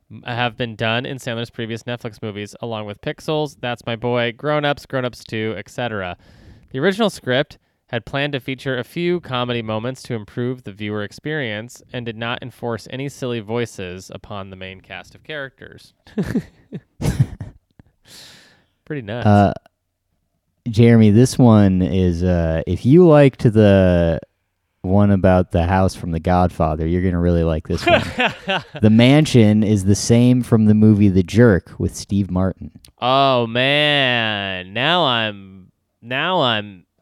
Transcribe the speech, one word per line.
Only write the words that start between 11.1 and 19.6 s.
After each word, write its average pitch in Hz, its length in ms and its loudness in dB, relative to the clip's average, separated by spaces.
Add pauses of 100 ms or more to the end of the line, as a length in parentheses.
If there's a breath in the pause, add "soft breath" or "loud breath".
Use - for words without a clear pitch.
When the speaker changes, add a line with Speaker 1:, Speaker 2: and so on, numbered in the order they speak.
Speaker 1:
and 123 140 -10
did 113 140 -10
not 117 240 -8
enforce 117 480 -10
any 139 180 -10
silly 120 320 -8
voices 98 760 -10
upon 98 360 -16
the 95 60 -18
main 95 260 -16
cast 90 320 -20
of - 100 -20
characters. - 680 -18 (200)
<laughs> - 0 - (2750 soft breath)
Pretty 147 180 -10
nuts. 113 240 -6
Speaker 2:
Uh, 101 260 4 (1160)